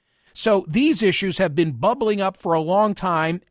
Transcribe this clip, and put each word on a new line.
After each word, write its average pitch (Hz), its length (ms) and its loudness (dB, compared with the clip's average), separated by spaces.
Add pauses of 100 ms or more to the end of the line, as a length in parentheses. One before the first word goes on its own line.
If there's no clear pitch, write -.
(380)
So 202 300 2
these 240 340 2
issues 190 380 0
have 170 160 -2
been 165 160 0
bubbling 208 500 -2
up 190 160 -4
for 175 160 -4
a 165 60 2
long 196 340 0
time. 170 580 -2